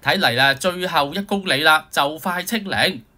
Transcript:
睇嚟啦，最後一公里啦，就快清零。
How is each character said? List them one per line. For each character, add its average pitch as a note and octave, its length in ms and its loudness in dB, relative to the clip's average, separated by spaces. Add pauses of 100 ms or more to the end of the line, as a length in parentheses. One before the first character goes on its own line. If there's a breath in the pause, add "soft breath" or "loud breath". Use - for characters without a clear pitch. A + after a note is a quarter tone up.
睇 D#3+ 160 0
嚟 C3 180 2
啦， C3+ 180 4
最 F3+ 320 -4
後 D3 260 0
一 F#3+ 100 -6
公 G3+ 260 -4
里 C#3+ 140 0
啦， D#3 280 4
就 D3+ 280 0
快 F3+ 240 -4
清 G#3+ 220 -4
零。 E3+ 380 -2 (140)